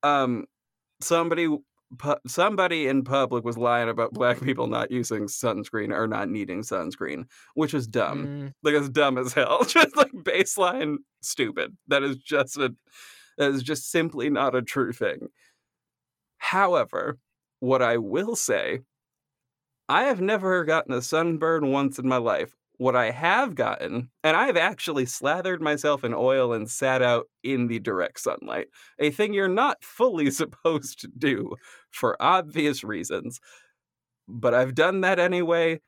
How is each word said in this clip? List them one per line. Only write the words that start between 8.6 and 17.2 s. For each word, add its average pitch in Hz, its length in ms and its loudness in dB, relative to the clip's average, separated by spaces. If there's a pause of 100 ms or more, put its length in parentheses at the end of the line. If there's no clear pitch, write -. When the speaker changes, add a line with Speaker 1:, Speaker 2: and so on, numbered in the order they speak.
Speaker 1:
Like, 151 140 2
it's 143 140 2
dumb 135 280 2
as 127 160 -4
hell. 147 300 2
<laughs> - 40 0
Just, - 280 4
like, 285 160 4
baseline 180 840 0 (240)
stupid. 98 560 -4 (100)
That 139 160 2
is 135 140 -2
just 135 400 -2
a, 127 180 -2 (640)
that 143 140 2
is 135 120 -2
just 143 260 -6
simply 160 400 0
not 131 260 0
a 127 60 2
true 123 300 -2
thing. 98 380 -4 (1080)
However, 170 800 0 (420)